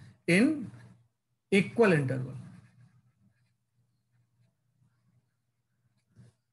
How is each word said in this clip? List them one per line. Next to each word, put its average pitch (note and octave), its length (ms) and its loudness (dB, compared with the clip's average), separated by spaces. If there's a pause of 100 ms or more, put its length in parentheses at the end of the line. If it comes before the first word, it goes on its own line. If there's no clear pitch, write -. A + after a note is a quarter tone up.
(300)
in A3+ 240 4 (960)
equal G3+ 440 2
interval, C3 420 -4 (4000)